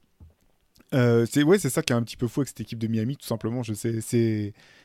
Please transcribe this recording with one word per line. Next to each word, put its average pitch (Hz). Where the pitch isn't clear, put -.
Euh, 120
c'est, 147
ouais, 175
c'est 143
ça 156
qui -
est -
un 117
petit -
peu 123
fou 147
avec 131
cette -
équipe 113
de 113
Miami, 113
tout -
simplement. 117
Je 110
sais, 113
c'est, 110